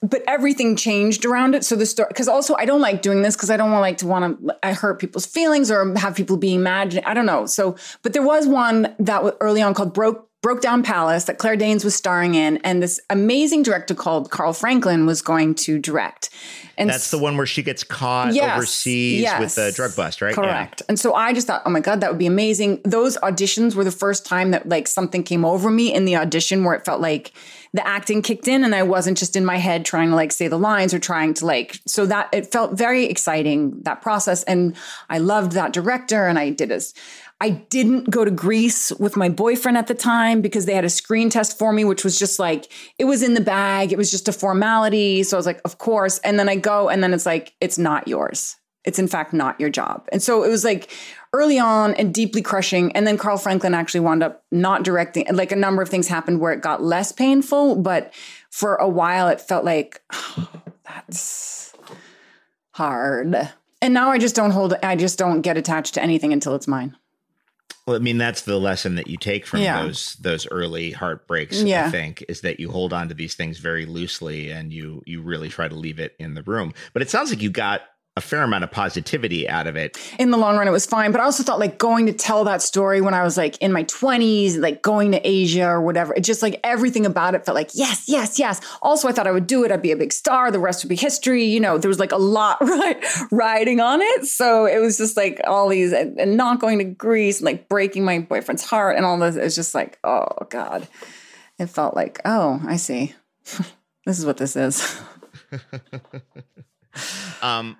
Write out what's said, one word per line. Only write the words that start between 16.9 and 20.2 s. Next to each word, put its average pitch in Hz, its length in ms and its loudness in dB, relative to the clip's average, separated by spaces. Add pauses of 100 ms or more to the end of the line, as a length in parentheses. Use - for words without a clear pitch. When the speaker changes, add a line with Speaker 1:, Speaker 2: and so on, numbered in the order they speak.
Speaker 2:
That's 131 200 -4
the 156 80 -2
one 143 180 0
where 139 100 0
she 143 160 -2
gets 135 220 -6
caught 123 500 0
Speaker 1:
Yes, 269 220 2
Speaker 2:
overseas 123 720 0 (100)
with - 160 -2
the 107 120 0
Speaker 1:
yes. 98 100 -2
Speaker 2:
drug 120 180 -4
bust, 85 260 -4